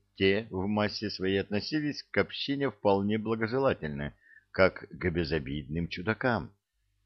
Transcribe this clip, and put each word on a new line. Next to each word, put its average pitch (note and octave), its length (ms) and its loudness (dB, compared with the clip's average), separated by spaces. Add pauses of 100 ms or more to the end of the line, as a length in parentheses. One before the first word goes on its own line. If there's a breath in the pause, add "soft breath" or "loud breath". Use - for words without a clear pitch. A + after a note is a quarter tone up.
(160)
Те G2 360 2
в F#2 160 -2
массе G#2 420 0
своей F#2+ 320 0
относились C#3 640 -4
к - 140 -6
общине C#3 520 0
вполне G2+ 480 2
благожелательно – A2 960 0 (380 soft breath)
как - 380 2
к - 200 -2
безобидным D#2 800 -2
чудакам. G#2+ 640 -2 (540)